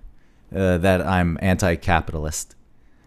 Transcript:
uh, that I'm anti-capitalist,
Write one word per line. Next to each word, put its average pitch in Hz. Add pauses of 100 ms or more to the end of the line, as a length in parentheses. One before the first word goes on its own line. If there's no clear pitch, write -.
(540)
uh, 92
that 92
I'm 87
anti-capitalist, 82 (500)